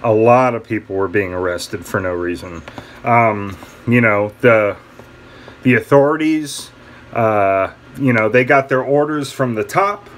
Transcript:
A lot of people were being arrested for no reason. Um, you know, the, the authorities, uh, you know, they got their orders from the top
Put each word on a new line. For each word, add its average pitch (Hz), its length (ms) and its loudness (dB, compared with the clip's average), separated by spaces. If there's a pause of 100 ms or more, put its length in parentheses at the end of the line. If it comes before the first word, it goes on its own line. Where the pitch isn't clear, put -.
A 120 100 0
lot 120 420 4
of 113 100 -8
people 104 320 -8
were 95 120 -2
being 92 240 -4
arrested 90 540 -6
for 104 140 -4
no 92 120 -4
reason. 87 500 -8 (420)
Um, 107 520 0 (300)
you 120 140 2
know, 104 400 0
the, 107 360 2 (880)
the 127 120 4
authorities, 151 960 0 (420)
uh, 98 600 0 (260)
you 135 140 0
know, 110 160 2
they 123 160 2
got 135 240 2
their 131 140 0
orders 147 480 -2
from 123 240 -4
the 107 80 -4
top 196 560 -4